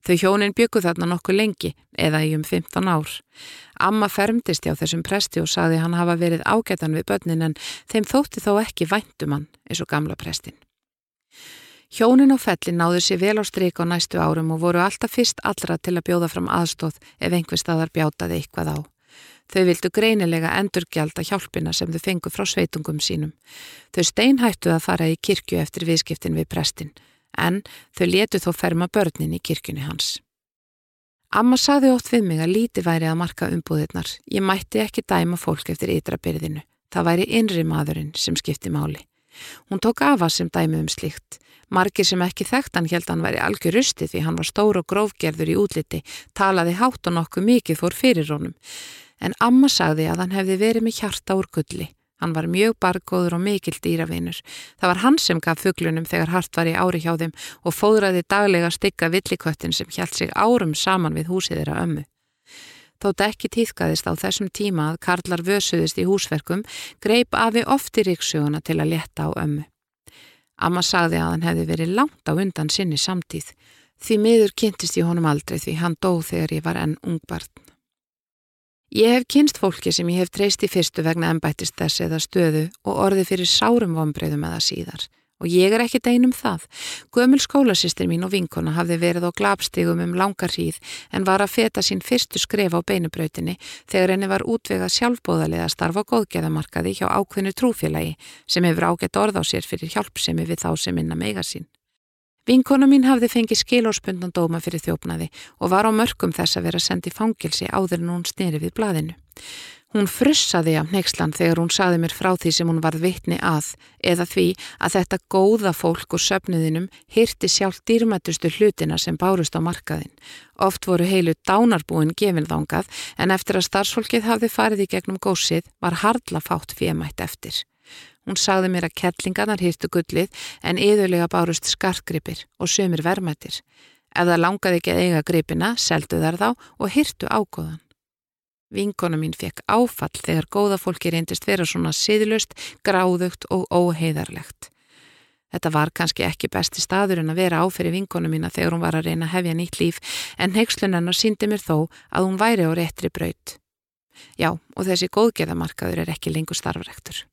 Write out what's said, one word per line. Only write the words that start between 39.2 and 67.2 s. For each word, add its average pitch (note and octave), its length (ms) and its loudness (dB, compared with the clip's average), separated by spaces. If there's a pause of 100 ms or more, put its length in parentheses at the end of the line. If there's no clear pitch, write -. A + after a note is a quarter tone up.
Hún F#3+ 120 -4
tók A3+ 200 0
afa A#3+ 280 4
sem E3+ 200 -2
dæmi D#3+ 320 0
um D#3 80 -4
slíkt. - 480 -10 (320)
Margir F#3+ 360 2
sem F#3 200 2
ekki - 240 -6
þekkt B3+ 300 -2
hann D#3+ 100 -2
héldu E3+ 240 -2
hann E3 80 -2
væri - 220 -2
algjör F3+ 340 0
rusti A#3+ 320 0
því F3 160 -4
hann E3 140 -2
var D#3+ 100 -4
stór G#3 320 2
og - 80 -10
grófgerður D#3+ 640 -2
í F3 80 2
útliti, E3 400 -4 (320)
talaði F#3 460 2
hátt B3 320 0
og - 20 -2
nokkuð E3+ 320 -2
mikið A3+ 320 4
fór F3 180 -2
fyrir D#3+ 380 2
honum. D#3+ 220 -6 (680)
En - 220 -6
amma B3+ 260 8
sagði D#3+ 400 2
að E3+ 140 -2
hann F#3 100 -4
hefði F#3+ 300 0
verið A3+ 240 2
með - 160 -4
hjarta F#3+ 340 -4
úr F#3+ 160 -2
gulli. D#3+ 380 -6 (280)
Hann E3+ 160 -2
var E3 160 -4
mjög G#3 320 4
barngóður F3+ 540 0
og F3+ 60 -2
mikill G3 360 -2
dýravinur. E3+ 600 -4 (400)
Það F3+ 120 2
var F3+ 120 0
hann C#4 200 6
sem E3 200 0
gaf E3 200 -2
fuglunum E3 440 -2
þegar E3 260 -2
hart F3+ 260 -2
var E3 80 2
í D#3+ 80 0
ári F3+ 280 2
hjá E3+ 120 0
þeim D#3+ 160 -4 (320)
og F3 120 -2
fóðraði G3+ 520 4
daglega F#3+ 480 4
stygga E3+ 380 0
villiköttinn E3 640 -2
sem - 200 -4
hélt F3+ 240 -4
sig - 160 -4
árum G#3 400 4
saman F3 400 0
við D#3+ 160 -4
húsið E3+ 300 -2
þeirra D3 240 -4
ömmu. D3+ 180 -4 (960)
Þótt G3+ 240 0
ekki - 320 -2
tíðkaðist E3+ 560 0
á - 80 0
þessum F#3+ 320 -4
tíma F3 400 -2
að E3 140 -8
karlar F3+ 420 -2
vösuðust F3+ 540 0
í - 20 0
húsverkum, F#3 640 -2 (340)
greip A#3+ 320 2